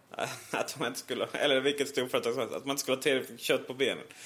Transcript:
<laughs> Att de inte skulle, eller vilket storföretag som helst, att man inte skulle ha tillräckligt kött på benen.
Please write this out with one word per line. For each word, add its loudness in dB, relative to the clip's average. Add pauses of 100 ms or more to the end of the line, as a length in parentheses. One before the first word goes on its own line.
(160)
<laughs> - (340)
Att -2
de 0
inte -4
skulle, -2
eller 4
vilket 2
storföretag 2
som -2
helst, -2
att -4
man -2
inte 0
skulle 2
ha -4
tillräckligt 0
kött 2
på -6
benen. 0 (220)